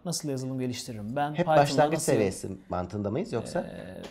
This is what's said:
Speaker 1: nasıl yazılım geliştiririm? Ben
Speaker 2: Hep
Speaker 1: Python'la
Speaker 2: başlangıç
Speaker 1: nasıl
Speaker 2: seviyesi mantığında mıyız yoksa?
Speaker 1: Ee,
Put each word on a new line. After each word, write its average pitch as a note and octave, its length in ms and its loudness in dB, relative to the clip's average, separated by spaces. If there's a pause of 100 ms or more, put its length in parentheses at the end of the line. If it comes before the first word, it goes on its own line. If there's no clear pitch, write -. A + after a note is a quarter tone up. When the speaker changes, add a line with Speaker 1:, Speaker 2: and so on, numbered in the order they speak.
Speaker 1:
nasıl E3 240 -4
yazılım C3 320 -4
geliştiririm? B2 560 -6
Ben D3 140 -2
Speaker 2:
Hep D3+ 60 -6
Speaker 1:
Python'la D#3+ 200 4
Speaker 2:
başlangıç D3 380 6
Speaker 1:
nasıl D#3 180 2
Speaker 2:
seviyesi G2 360 2 (200)
mantığında F#2+ 420 -2
mıyız D3+ 220 -2
yoksa? - 280 -4
Speaker 1:
Ee, - 500 -12